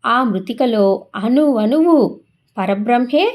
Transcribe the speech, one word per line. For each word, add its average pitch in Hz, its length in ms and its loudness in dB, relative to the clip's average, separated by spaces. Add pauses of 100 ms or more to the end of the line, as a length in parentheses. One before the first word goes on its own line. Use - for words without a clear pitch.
ఆ 233 200 0
మృతికలో 220 600 -2 (300)
అణువణువు 269 800 2 (600)
పరబ్రహ్మే 240 800 0